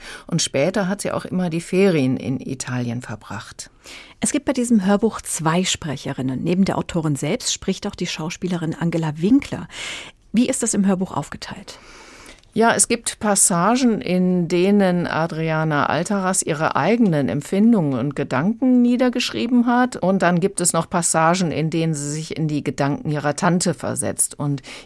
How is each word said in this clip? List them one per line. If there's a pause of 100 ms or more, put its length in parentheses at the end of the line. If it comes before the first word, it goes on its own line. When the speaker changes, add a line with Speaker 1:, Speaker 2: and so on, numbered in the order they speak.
(260)
Speaker 1:
Und
später
hat
sie
auch
immer
die
Ferien
in
Italien
verbracht. (500)
Speaker 2:
Es
gibt
bei
diesem
Hörbuch
zwei
Sprecherinnen.
Neben
der
Autorin
selbst
spricht
auch
die
Schauspielerin
Angela
Winkler. (640)
Wie
ist
das
im
Hörbuch
aufgeteilt? (720)
Speaker 1:
Ja,
es
gibt
Passagen,
in
denen
Adriana
Altaras
ihre
eigenen
Empfindungen
und
Gedanken
niedergeschrieben
hat.
Und
dann
gibt
es
noch
Passagen,
in
denen
sie
sich
in
die
Gedanken
ihrer
Tante
versetzt.
Und (240)